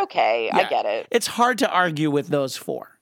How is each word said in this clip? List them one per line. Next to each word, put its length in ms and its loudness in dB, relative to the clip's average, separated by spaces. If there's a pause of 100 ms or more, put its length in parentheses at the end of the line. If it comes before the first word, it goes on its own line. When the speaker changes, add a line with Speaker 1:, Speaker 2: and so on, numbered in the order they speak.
Speaker 1:
okay. 460 0
I 100 2
Speaker 2:
Yeah. 100 0
Speaker 1:
get 160 0
it. 240 -2
Speaker 2:
It's 160 0
hard 320 0
to 120 0
argue 400 2
with 180 -2
those 280 -2
four, 460 -10